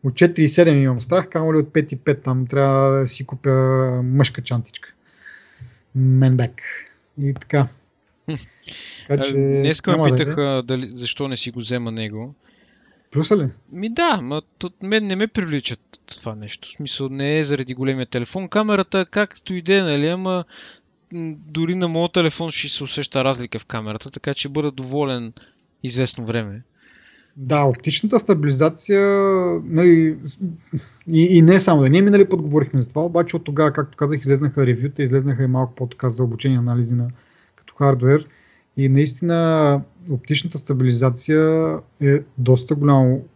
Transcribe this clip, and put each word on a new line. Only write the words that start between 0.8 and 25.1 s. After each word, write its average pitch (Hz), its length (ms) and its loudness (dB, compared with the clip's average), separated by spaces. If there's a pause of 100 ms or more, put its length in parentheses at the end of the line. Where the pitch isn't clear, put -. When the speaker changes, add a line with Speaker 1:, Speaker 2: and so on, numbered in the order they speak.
Speaker 1:
имам 127 180 0
страх, 180 280 -2
камо 160 260 -2
ли 156 40 4
от 151 140 -2
пет 151 200 0
и 135 40 -8
пет, 143 260 -2
там 131 240 -2
трябва 135 440 2 (100)
да 131 60 0
си 131 200 -8
купя 135 240 -4 (540)
мъжка 127 380 0
чантичка. - 460 -8 (1080)
Man 131 380 4
bag. 120 160 -2 (720)
И 139 120 -2
така. 139 340 0 (640)
Speaker 2:
Хм. 156 40 -6 (760)
Speaker 1:
Така 143 140 0
Speaker 2:
А, - 20 -2
Speaker 1:
че 139 100 -4
Speaker 2:
днеска 139 560 0
ме 170 60 2
Speaker 1:
няма 156 140 4
да 127 40 2
е. 123 40 2
Speaker 2:
питаха 139 480 -2
дали, 127 280 -4
защо 123 340 -8
не 127 80 -6
си - 140 -8
го 123 80 -12
взема 117 320 -6
него. 113 440 -10 (760)
Speaker 1:
Плюса 160 260 2
ли? 143 120 0 (240)
Speaker 2:
Ми 214 220 -8
да, 302 280 0
ма 143 200 -6 (160)
т-, 180 100 -8 (140)
мен 214 240 -2
не 190 100 -4
ме 208 120 0
привлича 151 480 -4 (300)
това - 280 -14
нещо. 107 340 -16
В - 80 -20
смисъл, 139 320 -8
не 139 300 -2
е 156 60 0
заради 131 300 -4
големия 131 320 -4
телефон. 170 420 -6
Камерата, 202 600 0
както - 440 -6
и 175 80 -6
да 190 160 2
е, 196 40 2
нали, 147 260 0
ама, 185 360 -4 (680)
м, 165 220 -8 (120)
дори 165 280 -4
на 180 140 -2
моят 165 240 -2
телефон 165 380 -2
ще - 180 -8
се - 160 -8
усеща 135 400 -6
разлика 123 340 -4
в - 80 -14
камерата, 107 440 -10
така - 240 -8
че - 140 -6
бъда 147 220 -4
доволен 131 640 -6 (500)